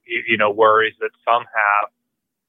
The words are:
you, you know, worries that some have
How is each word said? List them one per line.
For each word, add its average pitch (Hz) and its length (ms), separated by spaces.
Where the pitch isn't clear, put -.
you, 117 160
you 113 140
know, 107 100
worries 110 560
that 110 80
some 117 160
have 104 480